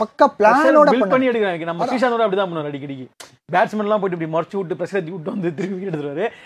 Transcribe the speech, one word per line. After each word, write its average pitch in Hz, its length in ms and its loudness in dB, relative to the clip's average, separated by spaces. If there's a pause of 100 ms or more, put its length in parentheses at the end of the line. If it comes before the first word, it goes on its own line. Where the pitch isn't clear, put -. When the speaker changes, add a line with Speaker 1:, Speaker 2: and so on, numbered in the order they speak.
Speaker 1:
பக்கா 277 240 2
Speaker 2:
பிரஷர் - 120 -2
Speaker 1:
பிளானோட 294 520 6
Speaker 2:
பில்ட் 254 100 4
Speaker 1:
பண்ண - 60 2
Speaker 2:
பண்ணி 262 220 2
எடுக்கிறாங்க. 202 360 0
நம்ம 170 200 -4
Speaker 1:
அதான். 254 40 -2
Speaker 2:
ஸ்ரீசாந்தோட 233 360 0
அப்படிதான் 190 260 0
பண்ணுவாரு 151 200 -6
அடிக்கடிக்கு. 139 360 -10 (460)
பேட்ஸ்மேன்லாம் 208 480 0
போயிட்டு 180 160 -2
இப்படி 160 160 -6
மறைச்சு 165 240 -4
விட்டு 180 180 -4
பிரஷர் 185 260 -4
ஏத்தி 160 100 -8
விட்டு 175 200 -10
வந்து 175 240 -4
திருப்பி 190 320 -6
எடுத்துருவாரு. 151 440 -4 (160)